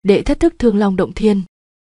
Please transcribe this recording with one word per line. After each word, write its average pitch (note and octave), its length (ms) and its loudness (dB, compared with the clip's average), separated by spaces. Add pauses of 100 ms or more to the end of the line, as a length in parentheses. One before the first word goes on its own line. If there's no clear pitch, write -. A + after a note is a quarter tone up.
Đệ G3 200 2
thất - 180 -2
thức E4 180 2
Thương A3+ 180 2
Long G3+ 200 0
Động F3+ 160 -2
Thiên. G#3 300 0 (560)